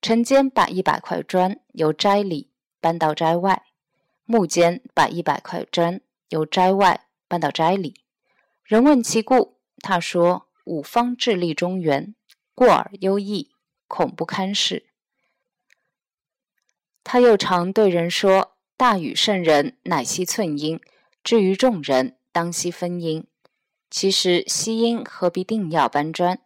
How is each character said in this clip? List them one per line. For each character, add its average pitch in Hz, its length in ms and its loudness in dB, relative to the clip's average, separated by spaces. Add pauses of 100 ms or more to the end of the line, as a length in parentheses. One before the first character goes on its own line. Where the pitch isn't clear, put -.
晨 233 200 0
间 269 280 2
把 - 180 0
一 185 140 -4
百 - 180 0
块 - 240 -6
砖 185 380 -2 (100)
由 156 220 -2
斋 202 280 2
里 170 300 -6 (300)
搬 170 180 -2
到 156 160 0
斋 165 220 0
外， 185 260 0 (640)
暮 220 200 2
间 170 380 0 (100)
把 151 140 2
一 165 160 -8
百 143 160 -2
块 - 320 -10
砖 175 300 0 (260)
由 156 180 -4
斋 185 280 2
外 196 340 2 (220)
搬 175 100 -4
到 156 100 -2
斋 165 280 0
里。 170 240 -10 (640)
人 220 180 4
问 277 180 6
其 220 200 -2
故， - 400 0 (180)
他 180 220 -4
说 175 480 0 (160)
：“五 156 180 -8
方 247 320 -2
智 233 220 0
力 175 160 -2
中 180 260 -4
原， 160 340 -2 (400)
过 247 160 4
而 - 300 2
优 196 180 0
异， 202 360 -6 (340)
恐 - 260 -4
不 160 120 -6
堪 196 280 -4
事。” - 340 -4 (2250)
他 247 200 0
又 233 160 6
常 180 340 -2
对 214 160 4
人 175 240 0
说 - 460 2 (180)
：“大 226 240 2
禹 147 160 -8
圣 196 260 -2
人 151 420 2
乃 165 200 -2
惜 175 220 -6
寸 165 320 -4
阴； 156 240 -6 (420)
至 233 180 2
于 190 140 2
众 220 260 0
人， 131 360 -2 (160)
当 170 180 -4
惜 175 180 -6
分 175 300 -8
阴。” 160 260 -6 (640)
其 - 220 -2
实 175 360 0
惜 226 320 -4
阴 233 260 0
何 - 240 -2
必 185 140 -6
定 202 280 -4
要 147 160 2
搬 147 240 -2
砖？ 180 340 -2